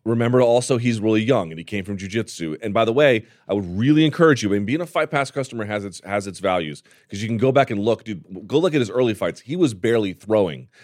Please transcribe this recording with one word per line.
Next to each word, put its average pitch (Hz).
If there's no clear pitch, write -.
remember 117
also, 123
he's 117
really 110
young, 110
and 80
he 85
came 101
from 101
jiu-jitsu. 92
And 104
by 113
the 113
way, 131
I 95
would 92
really 151
encourage 151
you, 107
I 98
mean, 101
being 127
a 175
Fight 156
Pass 139
customer 123
has 104
its, 98
has 98
its 87
values, 87
'cause 101
you 113
can 117
go 127
back 131
and 104
look. 110
Dude, 95
go 127
look 165
at 151
his 110
early 120
fights. 90
He 156
was 151
barely 107
throwing. 85